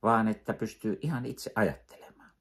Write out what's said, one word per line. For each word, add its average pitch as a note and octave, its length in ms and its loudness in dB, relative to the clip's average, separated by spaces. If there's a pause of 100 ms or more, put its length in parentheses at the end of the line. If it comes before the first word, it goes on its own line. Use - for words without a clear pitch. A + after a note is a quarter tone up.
Vaan A2 260 4
että A2 260 -2
pystyy A2 460 -4
ihan C3+ 260 -2
itse - 280 -8
ajattelemaan. - 760 -4 (100)